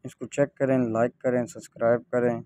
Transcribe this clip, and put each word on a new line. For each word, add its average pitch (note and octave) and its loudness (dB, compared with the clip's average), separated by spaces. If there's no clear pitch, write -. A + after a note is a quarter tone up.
इसको B2+ -12
चेक C#3 0
करें, C3 2
लाइक A#2+ 2
करें, B2 0
सब्सक्राइब A#2 -2
करें A#2+ 0